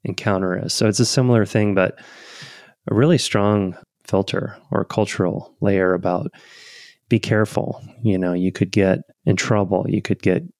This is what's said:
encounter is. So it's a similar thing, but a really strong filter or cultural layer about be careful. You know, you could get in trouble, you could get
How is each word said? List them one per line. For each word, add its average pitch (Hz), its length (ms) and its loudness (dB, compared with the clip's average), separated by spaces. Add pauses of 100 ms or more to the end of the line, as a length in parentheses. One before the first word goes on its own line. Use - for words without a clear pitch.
encounter 95 600 -2
is. 85 80 -6
So 110 140 2
it's 104 120 2
a 120 60 4
similar 123 400 4
thing, 104 300 0
but 92 240 0 (880)
a 104 60 0
really 143 220 4
strong 101 600 0 (280)
filter - 520 -2 (140)
or - 140 -2
cultural - 760 -4
layer 95 320 2
about 90 380 -4 (800)
be 113 100 2
careful. - 640 -2 (180)
You 101 160 0
know, 90 160 -2
you 92 180 -2
could 95 200 -2
get 95 300 2 (240)
in 98 100 2
trouble, 98 520 0
you - 140 -2
could - 200 -4
get 95 220 0 (160)